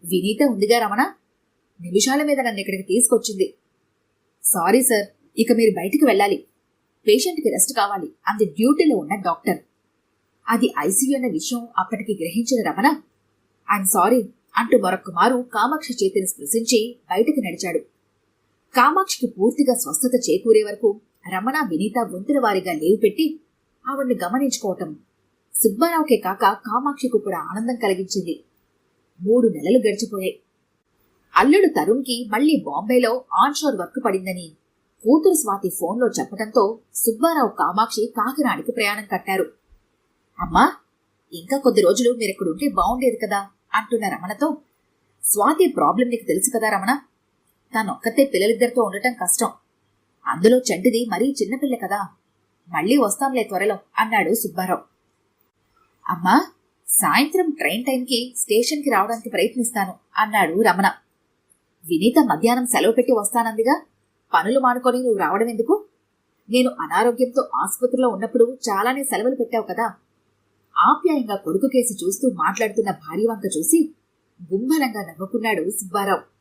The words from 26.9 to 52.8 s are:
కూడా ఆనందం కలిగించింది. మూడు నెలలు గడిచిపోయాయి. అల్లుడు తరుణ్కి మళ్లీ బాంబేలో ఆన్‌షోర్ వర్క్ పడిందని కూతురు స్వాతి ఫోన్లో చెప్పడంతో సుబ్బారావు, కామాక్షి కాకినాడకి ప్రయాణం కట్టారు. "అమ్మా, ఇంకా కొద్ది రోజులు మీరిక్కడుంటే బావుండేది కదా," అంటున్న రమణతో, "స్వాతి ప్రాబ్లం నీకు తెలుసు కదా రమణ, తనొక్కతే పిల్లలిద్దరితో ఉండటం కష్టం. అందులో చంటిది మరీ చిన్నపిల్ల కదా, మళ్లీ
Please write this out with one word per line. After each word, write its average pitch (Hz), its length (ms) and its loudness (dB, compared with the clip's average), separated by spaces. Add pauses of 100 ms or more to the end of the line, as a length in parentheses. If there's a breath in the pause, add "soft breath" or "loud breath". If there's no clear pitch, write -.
కూడా 185 200 -4
ఆనందం 202 360 -6
కలిగించింది. 185 720 -4 (760)
మూడు 233 260 4
నెలలు 180 300 2
గడిచిపోయాయి. 202 600 -2 (960)
అల్లుడు 302 300 4
తరుణ్కి 247 640 -2
మళ్లీ 269 360 2
బాంబేలో 233 580 0 (100)
ఆన్‌షోర్ 269 420 0
వర్క్ 180 280 -8
పడిందని 185 480 -4 (520)
కూతురు 311 300 4
స్వాతి 202 340 -2
ఫోన్లో 208 380 -2
చెప్పడంతో 214 720 0 (160)
సుబ్బారావు, 247 540 0
కామాక్షి 208 580 -2
కాకినాడకి 240 640 -2
ప్రయాణం 208 400 -2
కట్టారు. 190 400 -4 (880)
"అమ్మా, 180 320 4 (600)
ఇంకా 170 260 -4
కొద్ది 233 220 4
రోజులు 240 320 4
మీరిక్కడుంటే 202 560 -2
బావుండేది 220 480 0
కదా," 202 320 -4 (260)
అంటున్న 214 340 -2
రమణతో, 202 480 -4 (680)
"స్వాతి 294 420 2
ప్రాబ్లం 214 420 0
నీకు 233 180 -6
తెలుసు 190 320 0
కదా 214 120 0
రమణ, 208 280 -2 (760)
తనొక్కతే 233 500 0
పిల్లలిద్దరితో 233 580 2
ఉండటం 202 300 -2
కష్టం. - 380 -2 (760)
అందులో 180 320 4
చంటిది 226 500 0
మరీ 220 340 0
చిన్నపిల్ల 254 320 -2
కదా, 202 340 -6 (600)
మళ్లీ 170 280 0